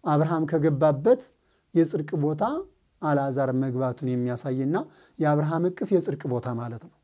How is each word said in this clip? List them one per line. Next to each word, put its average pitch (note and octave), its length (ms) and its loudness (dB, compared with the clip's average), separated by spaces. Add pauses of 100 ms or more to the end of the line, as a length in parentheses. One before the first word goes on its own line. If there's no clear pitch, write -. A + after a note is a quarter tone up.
አብርሃም D#3 420 2
ከገባበት D#3 760 2 (520)
የጽድቅ D#3 440 2
ቦታ D3+ 240 0 (600)
አልዓዛር C#3 520 0
መግባቱን C3 540 -2
የሚያሳይና B2+ 680 -2 (420)
የአብርሃም D3+ 460 2
እቅፍ F3+ 260 -4
የጽድቅ E3+ 380 0
ቦታ B2 260 -4
ማለት A#2 280 -10
ነው። - 220 -20